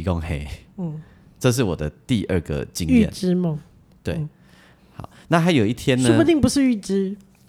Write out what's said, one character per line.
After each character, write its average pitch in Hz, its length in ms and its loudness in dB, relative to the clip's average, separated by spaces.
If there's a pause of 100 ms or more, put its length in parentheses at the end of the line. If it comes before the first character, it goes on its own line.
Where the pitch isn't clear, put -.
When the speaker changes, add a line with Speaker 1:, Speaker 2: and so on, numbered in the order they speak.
Speaker 1:
他 90 80 0
说 85 80 -2
：“嘿。” 73 260 -6 (300)
Speaker 2:
嗯。 156 240 -8 (400)
Speaker 1:
这 127 100 4
是 123 120 -2
我 90 120 0
的 76 140 -4 (180)
第 113 200 -2
二 92 160 -2
个 73 240 -6
经 - 220 -8
验。 233 200 4
Speaker 2:
预 - 20 -8
知 180 240 -2
梦。 170 240 -2 (440)
Speaker 1:
对。 92 140 -4
Speaker 2:
嗯。 151 120 -6 (680)
Speaker 1:
好， - 120 -4 (200)
那 165 120 4
还 170 100 2
有 127 140 4
一 110 80 0
天 127 300 0
呢？ - 60 4
Speaker 2:
说 - 100 6
不 330 40 4
定 311 160 4
不 240 80 4
是 277 160 0
预 254 140 2
知。 196 400 -4 (320)